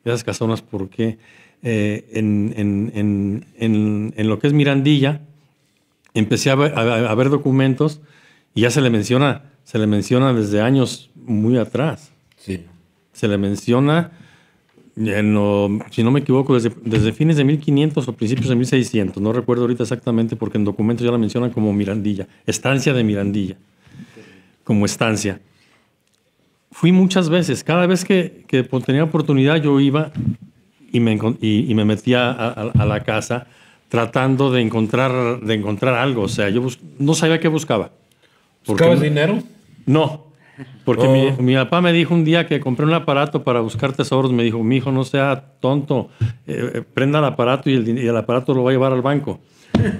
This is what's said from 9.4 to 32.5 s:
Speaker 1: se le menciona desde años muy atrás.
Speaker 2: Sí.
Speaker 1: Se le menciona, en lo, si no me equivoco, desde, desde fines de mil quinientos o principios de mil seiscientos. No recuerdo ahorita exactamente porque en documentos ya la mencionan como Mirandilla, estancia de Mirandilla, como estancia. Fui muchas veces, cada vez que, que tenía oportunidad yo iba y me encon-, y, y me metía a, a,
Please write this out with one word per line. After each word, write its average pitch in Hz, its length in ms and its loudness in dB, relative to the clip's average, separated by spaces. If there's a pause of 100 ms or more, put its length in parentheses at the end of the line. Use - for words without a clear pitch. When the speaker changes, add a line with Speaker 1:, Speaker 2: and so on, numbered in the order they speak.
Speaker 1:
se - 160 -6
le 107 80 0
menciona 123 460 2
desde 104 280 0
años 127 540 0
muy 113 420 -2
atrás. 117 540 -4 (260)
Speaker 2:
Sí. 92 240 -10 (520)
Speaker 1:
Se - 140 -4
le 101 100 0
menciona, 123 720 0 (840)
en 107 360 0
lo, 101 360 2 (220)
si 117 120 0
no 117 80 2
me 143 80 2
equivoco, 135 360 2
desde, 113 160 0 (120)
desde 110 300 0
fines 156 240 2
de 143 60 2
mil 147 160 2
quinientos 147 480 0
o 117 60 -6
principios 120 360 -2
de 127 60 2
mil 123 100 0
seiscientos. 113 580 -2
No 110 80 0
recuerdo 120 320 0
ahorita 120 200 0
exactamente 113 520 -2
porque 110 220 -4
en 104 80 0
documentos 113 400 -2
ya 120 60 2
la 120 60 0
mencionan 117 340 -2
como 107 220 0
Mirandilla, 101 540 -2 (180)
estancia 135 480 -2
de 123 100 0
Mirandilla, 101 520 -2 (1080)
como 104 220 0
estancia. 101 540 -2 (1300)
Fui 165 200 2
muchas 185 380 4
veces, 156 340 0
cada 175 220 2
vez 180 180 0
que, 180 440 -2
que 127 160 2
tenía 131 400 0
oportunidad 151 580 2
yo 143 180 2
iba 139 320 0 (800)
y 123 80 2
me 113 180 2
encon-, 110 220 -2
y, 110 320 0
y 107 40 2
me 107 100 2
metía 120 460 2
a, 117 180 -4
a, 113 220 -8